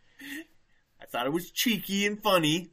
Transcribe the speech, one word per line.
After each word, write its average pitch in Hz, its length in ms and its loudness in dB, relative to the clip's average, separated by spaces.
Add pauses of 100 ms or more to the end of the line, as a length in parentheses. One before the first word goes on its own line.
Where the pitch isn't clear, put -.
(1000)
I - 40 -20
thought 120 220 -4
it 143 60 -2
was 175 180 -4
cheeky 202 540 0
and 208 160 -2
funny, 175 520 2